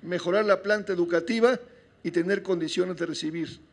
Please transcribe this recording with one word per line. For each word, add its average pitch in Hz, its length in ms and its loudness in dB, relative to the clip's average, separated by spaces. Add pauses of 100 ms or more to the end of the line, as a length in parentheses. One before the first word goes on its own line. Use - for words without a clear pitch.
mejorar 180 420 0
la 202 180 4
planta 202 300 0
educativa 180 640 2 (440)
y 170 80 -4
tener 180 320 0
condiciones 180 540 -2
de 165 100 -4
recibir. 156 540 -6 (120)